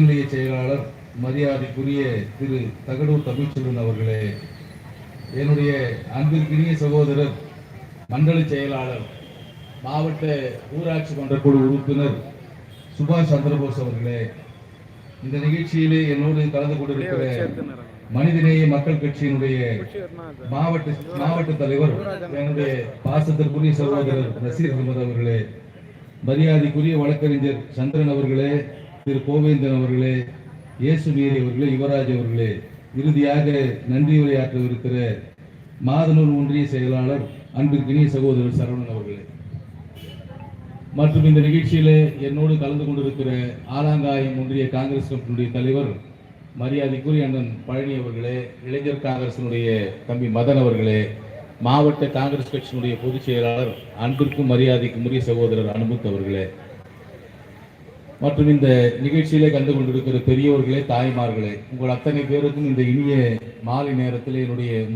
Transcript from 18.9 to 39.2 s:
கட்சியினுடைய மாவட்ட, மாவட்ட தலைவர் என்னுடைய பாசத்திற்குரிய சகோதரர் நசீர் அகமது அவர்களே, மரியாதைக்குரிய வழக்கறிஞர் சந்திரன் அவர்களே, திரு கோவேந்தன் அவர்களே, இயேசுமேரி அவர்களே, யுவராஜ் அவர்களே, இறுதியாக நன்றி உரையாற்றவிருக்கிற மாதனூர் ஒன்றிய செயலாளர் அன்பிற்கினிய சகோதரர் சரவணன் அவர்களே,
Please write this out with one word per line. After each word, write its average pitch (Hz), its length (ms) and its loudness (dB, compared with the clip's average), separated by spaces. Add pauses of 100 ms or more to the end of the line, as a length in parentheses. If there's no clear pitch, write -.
கட்சியினுடைய 135 560 0 (920)
மாவட்ட, 156 360 0 (320)
மாவட்ட 156 400 0
தலைவர் 139 340 2 (460)
என்னுடைய 147 320 -2 (320)
பாசத்திற்குரிய 151 720 2
சகோதரர் 135 640 0
நசீர் 135 300 -2
அகமது 127 320 -2
அவர்களே, 117 320 -2 (920)
மரியாதைக்குரிய 151 720 4
வழக்கறிஞர் 143 600 0 (160)
சந்திரன் 143 360 0
அவர்களே, 135 360 0 (560)
திரு 135 220 -2
கோவேந்தன் 143 500 4
அவர்களே, 127 340 2 (720)
இயேசுமேரி 139 600 2
அவர்களே, 123 320 0
யுவராஜ் 135 420 0
அவர்களே, 117 320 0 (500)
இறுதியாக 147 460 2 (480)
நன்றி 151 300 4
உரையாற்றவிருக்கிற 123 840 -2 (800)
மாதனூர் 156 540 4
ஒன்றிய 143 240 0 (100)
செயலாளர் 127 480 0 (380)
அன்பிற்கினிய 143 440 4 (120)
சகோதரர் 123 420 2
சரவணன் 117 340 -4
அவர்களே, 101 260 -8 (1800)